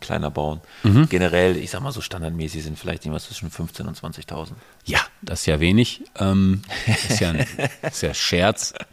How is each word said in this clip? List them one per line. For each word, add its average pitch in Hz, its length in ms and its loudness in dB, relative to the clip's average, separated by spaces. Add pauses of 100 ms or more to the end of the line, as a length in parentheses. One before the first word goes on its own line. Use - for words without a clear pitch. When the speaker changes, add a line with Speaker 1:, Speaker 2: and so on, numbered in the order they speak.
Speaker 1:
kleiner 78 300 -4
bauen. 76 300 -4 (220)
Speaker 2:
Mhm. 123 260 8
Speaker 1:
Generell, 90 480 4
ich - 140 -6
sag 92 100 -6
mal 139 120 -6
so - 80 -8
standardmäßig 80 640 -6
sind 78 140 -8
vielleicht 85 260 -8
irgendwas 78 220 -6
zwischen - 240 -10
fünfzehn - 360 -8
und - 100 -10
zwanzigtausend. 80 600 -12 (260)
Speaker 2:
Ja, - 160 -2 (220)
das - 180 -6
ist - 60 -4
ja 78 140 2
wenig. 98 420 4 (140)
Ähm, 95 460 4 (240)
ist 110 340 0
ja 87 100 2
ein, 82 160 0 (200)
Speaker 1:
<laughs> - 160 -8
Speaker 2:
ist - 200 -6
ja 78 120 -2
Scherz. - 600 0 (180)